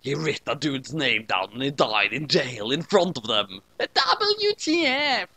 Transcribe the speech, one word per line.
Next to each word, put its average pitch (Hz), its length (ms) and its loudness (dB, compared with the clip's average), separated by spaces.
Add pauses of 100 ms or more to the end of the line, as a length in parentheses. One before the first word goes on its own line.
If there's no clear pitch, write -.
He 135 140 -4
writ 156 320 -4
a 120 80 -2
dude's 135 400 -4
name 117 320 0
down 95 260 0
and 120 100 -6
he 139 80 0
died 107 440 2
in 147 120 -4
jail 127 460 0
in 160 100 0
front 175 360 2
of 110 80 -10
them. 101 340 -2 (180)
W 415 760 0
T 320 320 0
F! 262 500 0